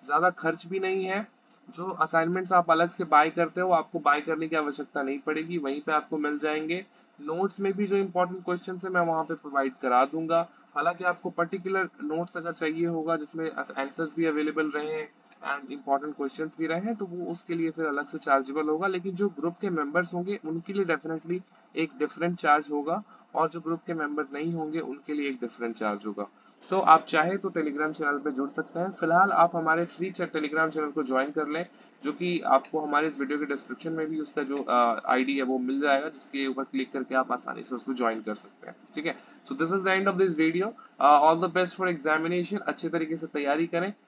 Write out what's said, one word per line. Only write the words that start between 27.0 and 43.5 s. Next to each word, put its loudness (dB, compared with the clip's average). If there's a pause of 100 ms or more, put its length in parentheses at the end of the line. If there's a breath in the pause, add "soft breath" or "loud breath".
चाहे 2
तो -4
Telegram -2
channel 0
पे -2
जुड़ -4
सकते -4
हैं। -2
फिलहाल 4
आप 4
हमारे 2
free -6
च-, -6
Telegram 0
channel -2
को -2
ज्वाइन 0
कर -2
लें, -4 (360 loud breath)
जो -4
कि -2
आपको 2
हमारे 2
इस -6
video -2
के -2
डिस्क्रिप्शन -6
में -4
भी -4
उसका -4
जो, -4
अ, 2
आईडी 2
है 0
वो 0
मिल -2
जाएगा, 2
जिसके -6
ऊपर -4
click -4
करके -6
आप 0
आसानी -6
से -8
उसको -6
ज्वाइन 0
कर -4
सकते -18
हैं। -16 (180)
ठीक -4
है, -4 (300 loud breath)
so -6
this 0
is 2
the 4
end 4
of 2
this 4
video। 2 (360 loud breath)
Uh, 10
all 6
the -2
best 0
for 2
examination। 0
अच्छे -4
तरीके -2
से -8
तैयारी 0